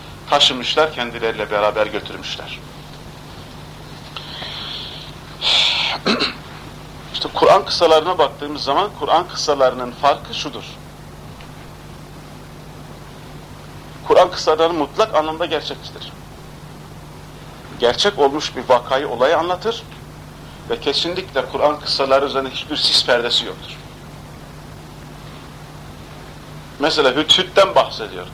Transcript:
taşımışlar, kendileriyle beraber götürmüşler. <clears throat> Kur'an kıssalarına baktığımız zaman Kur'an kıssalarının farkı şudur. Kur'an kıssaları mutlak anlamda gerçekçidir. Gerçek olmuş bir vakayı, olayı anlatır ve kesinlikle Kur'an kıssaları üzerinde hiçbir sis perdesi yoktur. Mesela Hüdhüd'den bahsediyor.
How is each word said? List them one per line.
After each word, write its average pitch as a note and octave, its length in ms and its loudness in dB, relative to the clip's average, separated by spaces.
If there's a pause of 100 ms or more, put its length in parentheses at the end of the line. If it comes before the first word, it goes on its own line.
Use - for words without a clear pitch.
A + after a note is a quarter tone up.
(300)
taşımışlar, C#3+ 640 4
kendileriyle A2+ 580 -2
beraber G#2+ 360 4
götürmüşler. - 720 -8 (3500)
<clears throat> - 360 0 (880)
Kur'an F#3 380 8
kıssalarına D#3+ 520 6
baktığımız D3 460 0
zaman D#3+ 260 2 (100)
Kur'an D#3+ 280 4
kıssalarının B2+ 640 2
farkı - 420 2
şudur. - 300 -6 (3500)
Kur'an F3 240 8
kıssaları E3 420 4
mutlak E3+ 420 0
anlamda D#3 300 2
gerçekçidir. - 640 -6 (1700)
Gerçek A#2+ 400 4
olmuş C#3+ 360 4
bir B2 140 -4
vakayı, C3 400 4
olayı B2+ 280 4
anlatır F3+ 460 0 (880)
ve A#2 100 0
kesinlikle D#3+ 640 0
Kur'an D3 340 2
kıssaları C3+ 460 4
üzerinde C3+ 240 -2
hiçbir - 280 -6
sis - 280 4
perdesi A#2+ 400 4
yoktur. - 320 -10 (3000)
Mesela C#3+ 360 4
Hüdhüd'den F#3+ 600 6
bahsediyor. G2 580 2